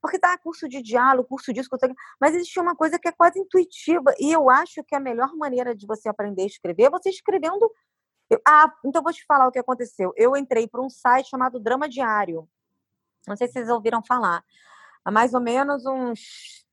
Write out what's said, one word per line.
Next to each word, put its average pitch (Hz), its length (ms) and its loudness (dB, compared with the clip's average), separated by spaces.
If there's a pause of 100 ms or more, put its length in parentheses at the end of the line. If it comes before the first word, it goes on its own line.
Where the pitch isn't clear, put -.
porque 349 180 -4
dá 359 200 2
curso 320 300 -10
de 262 120 -10
diálogo, 247 480 2
curso 262 240 -8
disso, 254 160 -6
curso 254 120 -6
daquilo, 254 180 -2 (220)
mas 302 140 4
existia 349 280 -4
uma 339 140 -2
coisa 320 220 0
que 349 100 -4
é 330 40 -6
quase 349 260 4
intuitiva, 349 800 0
e 294 140 0
eu 311 160 4
acho 285 360 2
que - 100 -8
a 285 60 -2
melhor 262 360 -4
maneira 247 380 -4
de 202 120 -20
você 220 220 -6
aprender 208 340 -6
a 190 40 -2
escrever 190 380 0
é 285 60 6
você 349 200 -4
escrevendo. 381 600 -2 (600)
Eu, - 160 2
ah, - 260 8 (120)
então 285 180 -2
vou 320 100 -4
te - 140 -14
falar 269 220 4
o - 20 2
que 254 80 -6
aconteceu. 240 580 -6
Eu 247 200 4
entrei 240 320 -2
pra 247 140 -8
um 262 80 -8
site 254 400 0
chamado 254 280 -4
Drama 247 300 -2
Diário. 208 600 -4 (800)
Não 208 100 -10
sei 240 100 -4
se 240 80 -10
vocês 240 160 -8
ouviram 226 340 -2
falar. 196 400 -2 (600)
Há 180 60 -4
mais 226 240 2
ou 247 60 0
menos 254 460 -2
uns - 880 -10